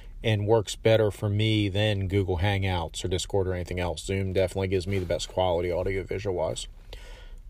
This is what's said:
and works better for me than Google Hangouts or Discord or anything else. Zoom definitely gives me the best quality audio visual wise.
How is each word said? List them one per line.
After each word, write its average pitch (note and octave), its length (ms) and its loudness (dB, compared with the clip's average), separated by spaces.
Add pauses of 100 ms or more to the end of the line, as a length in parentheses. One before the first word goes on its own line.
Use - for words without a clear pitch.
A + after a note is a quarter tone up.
(220)
and G#2+ 240 2
works A2 300 2
better A2 340 4
for G#2+ 180 -4
me G#2+ 400 4
than G2 380 2
Google F#2 320 2
Hangouts F#2+ 680 0
or F2+ 40 -2
Discord F#2 400 0
or F#2 40 -2
anything F2+ 280 -4
else. F2 240 -4
Zoom F#2+ 280 -2
definitely F#2+ 360 2
gives F#2 180 0
me G2 140 0
the F2+ 60 -4
best E2 220 -2
quality F2+ 440 2
audio F#2 320 -2
visual F#2+ 320 -4
wise. F2+ 320 -4 (800)